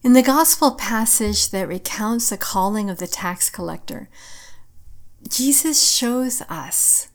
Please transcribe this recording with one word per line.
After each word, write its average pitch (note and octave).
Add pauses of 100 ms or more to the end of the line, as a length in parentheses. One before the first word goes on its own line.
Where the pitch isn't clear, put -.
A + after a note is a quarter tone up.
In B3
the B3+
gospel C#4+
passage A3
that F#3+
recounts G#3+
the G3+
calling G3+
of F3
the F3+
tax -
collector, E3 (1160)
Jesus C#4
shows B3
us -